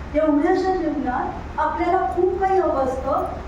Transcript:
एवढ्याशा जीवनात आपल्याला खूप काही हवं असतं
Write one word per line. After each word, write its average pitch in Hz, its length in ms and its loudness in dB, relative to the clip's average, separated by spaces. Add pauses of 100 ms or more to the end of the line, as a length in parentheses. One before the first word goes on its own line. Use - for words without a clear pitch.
(180)
एवढ्याशा 359 580 2
जीवनात 262 840 -4
आपल्याला 349 560 0
खूप 370 240 2
काही 381 200 2
हवं 269 240 2
असतं 262 420 -2 (220)